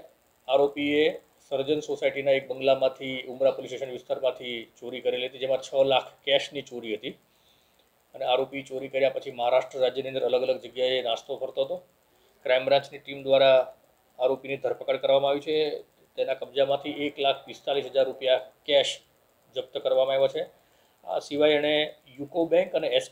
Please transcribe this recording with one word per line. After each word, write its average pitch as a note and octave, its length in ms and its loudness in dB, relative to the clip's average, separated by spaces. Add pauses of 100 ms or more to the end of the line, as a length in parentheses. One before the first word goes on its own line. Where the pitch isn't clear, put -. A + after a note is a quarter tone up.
(480)
આરોપીએ C#3+ 540 2 (480)
સર્જન C#3 380 -2
સોસાયટીના C#3 500 0
એક C3 100 -10
બંગલામાંથી C3 680 0 (160)
ઉમરા C3 240 2
પોલીસ B2+ 160 -12
સ્ટેશન B2+ 260 -10
વિસ્તારમાંથી B2+ 580 -4 (220)
ચોરી B2 260 -12
કરેલી B2+ 240 -2
હતી, B2+ 160 -14
જેમાં C3 220 -2
છ - 40 -14 (220)
લાખ B2+ 160 2 (160)
કેશની C#3 460 -2
ચોરી A#2 260 -8
હતી. - 180 -10 (1000)
અને C3+ 100 -8
આરોપી C3 460 -2
ચોરી C3 220 -8
કર્યા C3 240 2
પછી B2+ 220 -10
મહારાષ્ટ્ર B2+ 440 2
રાજ્યની B2+ 300 -2
અંદર C3 140 -2
અલગ B2 180 2
અલગ B2+ 200 0
જગ્યાએ B2+ 400 -2
નાસ્તો A#2 320 -6
ફરતો C3 280 -6
હતો. E3 120 -8 (680)
ક્રાઇમ C3 240 2
બ્રાન્ચની C3+ 340 0
ટીમ C#3 200 -14
દ્વારા C3+ 360 6 (600)
આરોપીની C3 460 -2
ધરપકડ C3 400 -4
કરવામાં C#3 260 6
આવી C#3+ 160 -2
છે. D#3 100 0 (640)
તેના C3 220 0
કબજામાંથી C#3 540 0 (120)
એક C#3+ 80 -6 (100)
લાખ C#3 220 2
પિસ્તાલીસ C3+ 480 -4
હજાર C3 140 4
રૂપિયા B2+ 360 0 (220)
કેશ C#3 260 2 (640)
જપ્ત - 180 -8 (100)
કરવામાં C3 320 2
આવ્યા C3+ 180 2
છે. D#3 80 -4 (640)
આ - 160 -4
સિવાય D3 380 2
એણે D3 160 0 (440)
યુકો C#3+ 280 -4
બેંક F3+ 320 2
અને D#3 100 -2 (100)
એસ B2+ 140 -6